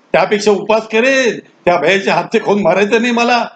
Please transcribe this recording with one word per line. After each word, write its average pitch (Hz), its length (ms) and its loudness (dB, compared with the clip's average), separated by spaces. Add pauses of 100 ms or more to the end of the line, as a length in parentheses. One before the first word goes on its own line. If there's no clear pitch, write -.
(120)
त्यापेक्षा 202 380 2
उपास 214 380 0
करेन, 247 500 0 (260)
त्या 175 120 2
भयाच्या 185 380 0
हातचे 160 240 -2
खाऊन 196 240 0
मारायचं 202 380 0
नाही 240 120 -2
मला. 233 440 0